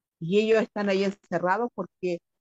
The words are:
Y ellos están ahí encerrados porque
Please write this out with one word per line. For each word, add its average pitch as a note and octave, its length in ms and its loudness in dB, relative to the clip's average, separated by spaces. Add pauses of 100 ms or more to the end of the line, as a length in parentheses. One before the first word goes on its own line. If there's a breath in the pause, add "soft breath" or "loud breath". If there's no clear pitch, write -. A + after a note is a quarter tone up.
(200)
Y F3 200 0
ellos A3 220 4
están G3+ 280 -4
ahí G3 140 2
encerrados F#3+ 720 -2
porque F3 440 -6 (220)